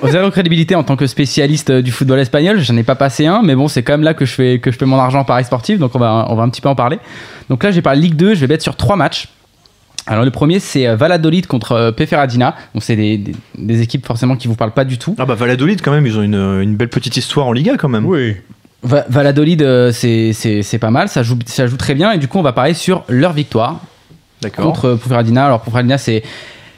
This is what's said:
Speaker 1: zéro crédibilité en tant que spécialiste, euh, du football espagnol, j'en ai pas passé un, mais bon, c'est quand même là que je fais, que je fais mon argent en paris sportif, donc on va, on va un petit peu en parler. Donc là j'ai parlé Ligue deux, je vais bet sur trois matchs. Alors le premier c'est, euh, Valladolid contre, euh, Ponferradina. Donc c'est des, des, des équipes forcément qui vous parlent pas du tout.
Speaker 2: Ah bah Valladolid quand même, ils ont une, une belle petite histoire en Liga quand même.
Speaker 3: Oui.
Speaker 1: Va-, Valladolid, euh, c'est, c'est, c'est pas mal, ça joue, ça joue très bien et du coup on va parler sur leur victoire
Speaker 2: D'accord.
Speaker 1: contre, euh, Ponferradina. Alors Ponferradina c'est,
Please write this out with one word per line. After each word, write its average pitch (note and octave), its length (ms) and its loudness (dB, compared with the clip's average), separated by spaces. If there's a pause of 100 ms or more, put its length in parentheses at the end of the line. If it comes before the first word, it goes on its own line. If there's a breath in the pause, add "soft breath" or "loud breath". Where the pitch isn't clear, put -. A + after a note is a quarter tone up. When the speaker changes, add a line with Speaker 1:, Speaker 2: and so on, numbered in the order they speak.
Speaker 1:
zéro F3+ 260 2
crédibilité E3+ 440 2
en D#3 80 2
tant C3+ 140 0
que C3+ 100 0
spécialiste, C#3+ 600 0
euh, B2+ 120 4
du B2+ 120 -2
football C3 260 2
espagnol, D#3 400 2
j'en A#2+ 160 0
ai A#2 80 2
pas B2+ 120 0
passé C#3 300 0
un, G3 160 2
mais D3+ 140 4
bon, C#3+ 140 2
c'est C3 140 -2
quand C#3 100 0
même D3+ 100 0
là D#3 100 4
que D3+ 120 -2
je A#2+ 80 -2
fais, B2+ 260 2
que C3 100 -2
je A#2+ 80 -2
fais C#3 80 -2
mon C3 140 2
argent C3 220 2
en C3 40 -2
paris B2 200 0
sportif, D#3 340 -2
donc C3 160 0
on C3 40 0
va, A2+ 280 2
on A2+ 80 -2
va A2 80 0
un B2 60 2
petit - 120 -6
peu C#3+ 80 -2
en C3+ 60 0
parler. B2 240 0 (500 loud breath)
Donc C3 140 -2
là G3+ 80 2
j'ai E3+ 100 2
parlé C#3 200 2
Ligue E3+ 160 2
deux, G3 180 4
je D#3 60 0
vais C3 60 2
bet D#3 120 0
sur - 160 -6
trois F#3+ 220 0
matchs. - 320 -2 (760)
Alors A2 180 0
le C3+ 60 0
premier D#3 280 0
c'est, C3 280 -2
euh, A2+ 80 2
Valladolid E3 500 2
contre, B2 280 -4
euh, A2+ 180 2
Ponferradina. C#3 640 0 (180 loud breath)
Donc A2+ 100 -8
c'est A#2+ 120 -2
des, G#2+ 240 0
des, G2 160 -8 (200)
des A2+ 280 -2
équipes A#2+ 200 -4
forcément B2 320 -2
qui B2 120 -6
vous A2+ 80 -2
parlent A2 180 -2
pas C3+ 100 2
du C3 140 -4
tout. - 220 -6
Speaker 2:
Ah C3 80 -2
bah B2 80 0
Valladolid B2+ 480 0
quand D3 80 0
même, D3 160 2
ils A2 100 -2
ont G#2 60 0
une, G#2 100 0
une G2 420 0
belle A#2 140 -2
petite - 280 -4
histoire C#3 280 -2
en B2 60 0
Liga E3+ 260 0
quand D#3+ 100 -2
même. A#2 200 -2
Speaker 3:
Oui. C3 260 0 (480)
Speaker 1:
Va-, C#3 280 0
Valladolid, D3 520 2
euh, B2 300 4
c'est, A2+ 420 0
c'est, G#2 300 -2
c'est A2 160 -4
pas A2 100 0
mal, C3+ 180 0
ça C3 140 -2
joue, A#2+ 240 0
ça B2+ 220 -2
joue B2+ 100 -4
très D3 160 -2
bien F#3+ 200 2
et F#3 40 0
du C#3 100 -2
coup F#3+ 120 -2
on - 20 0
va C#3+ 100 2
parler C3+ 220 0
sur F#3 360 -2
leur C3+ 240 2
victoire C#3+ 460 -2 (600)
Speaker 2:
D'accord. G#2 240 -4
Speaker 1:
contre, C3 200 0
euh, B2 100 2
Ponferradina. A#2+ 500 0
Alors A#2+ 160 2
Ponferradina B2 380 0
c'est, A2 240 -2 (540 loud breath)